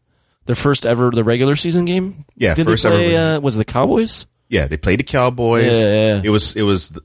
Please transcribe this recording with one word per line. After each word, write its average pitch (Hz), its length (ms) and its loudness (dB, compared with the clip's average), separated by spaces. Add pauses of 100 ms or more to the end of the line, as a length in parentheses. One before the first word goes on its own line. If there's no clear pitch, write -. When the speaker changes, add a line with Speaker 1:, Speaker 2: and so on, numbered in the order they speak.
(460)
Speaker 1:
their 120 100 0
first 143 300 -2
ever, 120 240 2
the 117 140 0
regular 123 320 2
season 170 300 0
game? 185 400 -4 (100)
Speaker 2:
Yeah, 113 180 0
Speaker 1:
Did 160 120 0
Speaker 2:
first - 180 0
Speaker 1:
they - 60 2
Speaker 2:
ever - 80 2
Speaker 1:
play, 175 80 2 (100)
Speaker 2:
regular 160 220 0
Speaker 1:
uh, - 20 -2
was 139 160 -2
it 110 40 -2
the 107 60 0
Cowboys? 220 600 -2 (240)
Speaker 2:
Yeah, 80 180 0
they - 80 -4
played 98 240 0
the 131 60 -4
Cowboys. 123 600 0
Speaker 1:
Yeah, 113 200 2
yeah, 107 300 2
yeah. 101 100 -2
Speaker 2:
It 104 60 0
was, 104 260 2
it 110 60 0
was, 98 280 0 (140)